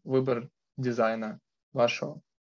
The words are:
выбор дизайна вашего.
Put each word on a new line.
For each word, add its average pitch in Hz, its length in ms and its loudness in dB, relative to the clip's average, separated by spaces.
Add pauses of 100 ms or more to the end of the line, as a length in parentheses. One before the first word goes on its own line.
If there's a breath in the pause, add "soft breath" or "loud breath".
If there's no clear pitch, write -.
выбор 131 440 0 (280)
дизайна 113 640 0 (340)
вашего. 127 480 0 (260)